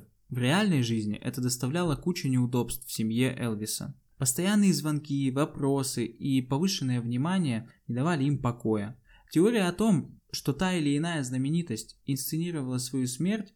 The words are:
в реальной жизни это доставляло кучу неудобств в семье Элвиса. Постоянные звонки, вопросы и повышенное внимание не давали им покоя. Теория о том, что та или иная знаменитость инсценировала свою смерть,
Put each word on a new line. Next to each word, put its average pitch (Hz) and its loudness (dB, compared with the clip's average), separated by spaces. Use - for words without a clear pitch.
в 127 -4
реальной 151 4
жизни 110 0
это 127 -6
доставляло 135 0
кучу 175 -2
неудобств 123 0
в - -10
семье 113 0
Элвиса. 110 -4
Постоянные 190 4
звонки, 143 0
вопросы 139 0
и 135 0
повышенное 131 0
внимание 131 0
не 120 -4
давали 139 0
им 143 2
покоя. 110 -2
Теория 202 4
о 175 0
том, 190 2
что - -2
та 185 0
или 147 2
иная 160 -2
знаменитость 135 -4
инсценировала 139 -4
свою 127 -2
смерть, 185 -2